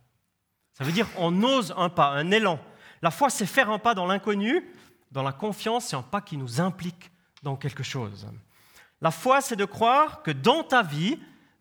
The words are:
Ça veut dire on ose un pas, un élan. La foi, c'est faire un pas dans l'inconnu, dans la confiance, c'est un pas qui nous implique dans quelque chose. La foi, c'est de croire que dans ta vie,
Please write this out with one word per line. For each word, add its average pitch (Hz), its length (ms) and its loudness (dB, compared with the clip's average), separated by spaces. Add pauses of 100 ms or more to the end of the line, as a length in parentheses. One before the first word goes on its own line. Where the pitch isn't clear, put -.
(720)
Ça - 120 -8
veut 160 80 -2
dire 208 240 0
on 180 260 2
ose 240 340 2
un 180 140 0
pas, 165 180 4
un 143 220 -2
élan. 190 300 2 (420)
La 165 80 2
foi, 277 180 2
c'est 226 180 -2
faire 233 240 2
un 214 80 0
pas 233 160 2
dans 185 120 -2
l'inconnu, 208 580 0 (480)
dans 131 100 -4
la 135 100 -2
confiance, 214 540 -4
c'est - 100 -6
un 127 60 -6
pas 202 180 -4
qui 165 160 -12
nous 127 240 -4
implique 175 500 -4 (320)
dans 139 140 -6
quelque 139 260 -8
chose. 104 440 -8 (720)
La 160 120 0
foi, 262 280 2
c'est 254 140 -4
de 202 100 0
croire 254 600 2
que 156 80 -2
dans 226 320 2
ta 254 180 4
vie, 170 380 -4 (400)